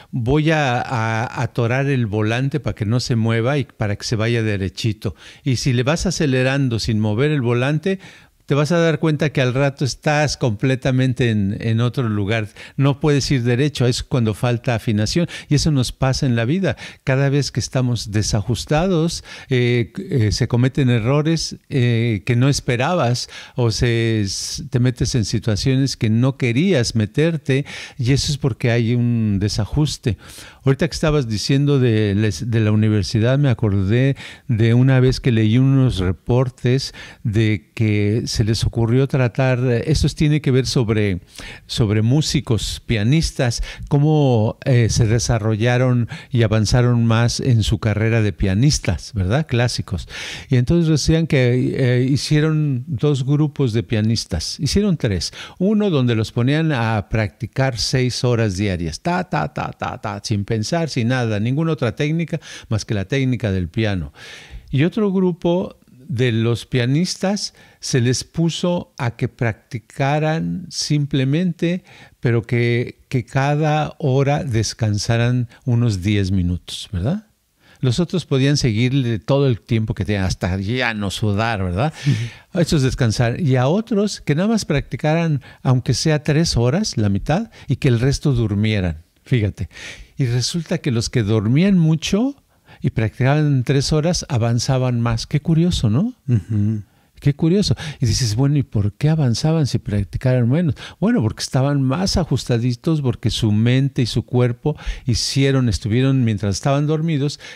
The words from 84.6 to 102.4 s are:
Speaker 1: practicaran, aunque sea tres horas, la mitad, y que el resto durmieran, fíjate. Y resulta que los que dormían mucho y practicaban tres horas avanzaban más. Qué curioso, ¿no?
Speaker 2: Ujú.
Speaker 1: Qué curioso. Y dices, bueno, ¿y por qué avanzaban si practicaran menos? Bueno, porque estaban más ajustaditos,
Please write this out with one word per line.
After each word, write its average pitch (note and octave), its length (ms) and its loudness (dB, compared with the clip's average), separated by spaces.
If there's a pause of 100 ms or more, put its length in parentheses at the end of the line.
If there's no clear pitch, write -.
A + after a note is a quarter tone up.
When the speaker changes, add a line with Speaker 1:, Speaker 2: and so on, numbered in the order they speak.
Speaker 1:
practicaran, D3+ 760 -2 (200)
aunque B2+ 320 2
sea D3+ 300 0
tres D#3+ 340 0
horas, C3 400 0
la G#2 120 2
mitad, D3 420 -2 (160)
y C#3+ 80 0
que - 120 0
el A#2+ 120 2
resto C#3 340 0
durmieran, G#2 720 0 (200)
fíjate. G2+ 460 -2 (480)
Y C#3 80 0
resulta C#3+ 540 -2
que D#3 120 -4
los A2+ 200 -2
que B2+ 100 0
dormían A2+ 560 2
mucho F3 640 0 (380)
y - 80 -4
practicaban C3 720 0
tres C#3 300 0
horas D#3+ 340 0
avanzaban B2 720 0
más. A#2 280 -2
Qué D3+ 140 0
curioso, E3 500 2
¿no? G3+ 240 0 (120)
Speaker 2:
Ujú. G#2+ 540 0 (380)
Speaker 1:
Qué C#3+ 140 0
curioso. F3 420 0 (240)
Y C3 60 0
dices, G#2 300 0
bueno, C#3 220 2
¿y C3+ 60 2
por G2+ 300 -2
qué - 160 0
avanzaban D#3 560 0
si A2 140 -2
practicaran A#2 680 0
menos? D3 280 0 (240)
Bueno, G#3 240 2
porque - 180 -2
estaban C#3 400 0
más D3 340 0
ajustaditos, B2+ 840 -2